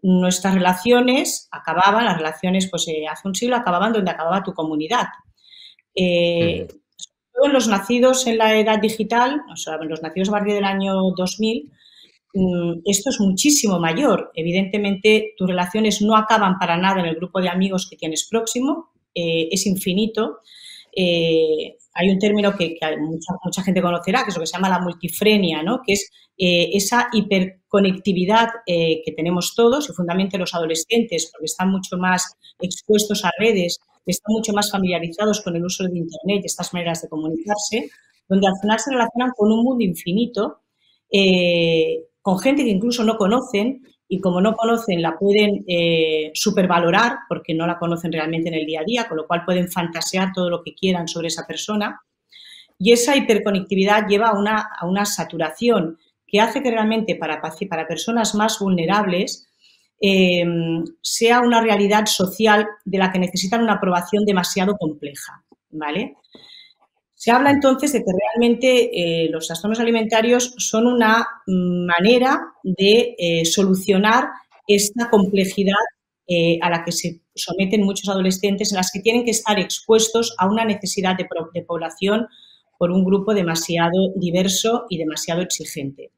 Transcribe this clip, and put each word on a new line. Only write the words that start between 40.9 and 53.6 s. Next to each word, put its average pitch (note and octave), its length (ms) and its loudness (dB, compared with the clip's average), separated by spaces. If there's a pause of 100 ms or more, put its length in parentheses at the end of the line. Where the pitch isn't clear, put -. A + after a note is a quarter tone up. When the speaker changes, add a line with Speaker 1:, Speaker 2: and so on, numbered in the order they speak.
Speaker 1:
eh, E3+ 920 2 (160)
con F#3 180 0
gente C#4 240 2
que A#3 80 2
incluso A#3 320 0
no A3 140 2
conocen, A3 680 0 (240)
y F#3 120 -4
como F3+ 220 0
no A3 140 4
conocen, A3+ 460 0
la E3 160 -2
pueden, G3+ 500 2
eh, E3 680 0
supervalorar F#3 840 2 (100)
porque E3 240 -6
no D#3+ 120 -2
la E3+ 140 -2
conocen E3+ 320 -4
realmente E3 380 -4
en E3 60 -6
el D#3 100 -2
día D#3 160 -6
a - 20 -6
día, A3+ 240 -2
con D#3+ 80 -8
lo D#3 100 -6
cual E3+ 200 -2
pueden F3+ 260 -2
fantasear F#3 600 -4
todo F3+ 160 -2
lo E3+ 140 -4
que D3+ 100 -16
quieran F3 340 -2
sobre E3 220 -6
esa D#3+ 180 -8
persona. G#3 540 -6 (760)
Y G3 140 4
esa A#3+ 240 4
hiperconectividad G3+ 920 2